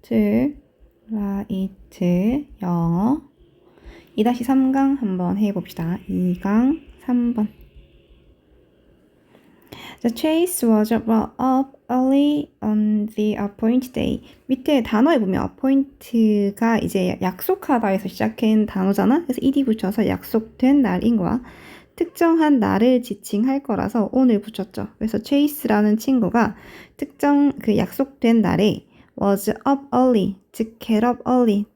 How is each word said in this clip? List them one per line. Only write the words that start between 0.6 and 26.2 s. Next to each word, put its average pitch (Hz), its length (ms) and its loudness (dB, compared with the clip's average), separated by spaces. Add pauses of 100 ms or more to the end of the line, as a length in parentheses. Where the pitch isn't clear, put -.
영어. 175 580 0 (920)
이 214 80 0
다시 240 200 0
삼 262 280 2
강 269 240 2
한번 185 420 -2
해봅시다. 185 640 -4 (100)
이 180 320 -2
강 247 400 0 (240)
삼 240 300 0
번. 214 140 -2 (2500)
The 233 140 0
chase 320 520 0
was 214 220 4
brought 226 500 0
up 262 380 0 (140)
early 277 580 2 (140)
on 214 420 0
the 214 340 -2
appointed 226 540 -2
day. - 300 -4 (240)
밑에 262 340 0
단어에 254 380 2
보면 190 200 -2
appointed가 226 1400 0
이제 180 420 -2
약속하다에서 196 840 -2
시작한 220 580 0
단어잖아. 196 600 0
그래서 247 180 -4
ed 277 200 0
붙여서 220 440 -2
약속된 254 760 0
날인 220 360 0
거야. 190 260 -2 (560)
특정한 330 600 2
날을 220 420 2
지칭할 254 600 -4
거라서 208 520 -2
on을 247 260 4
붙였죠. 214 480 -10 (100)
그래서 220 240 -4
chase라는 233 760 0
친구가 220 580 0 (400)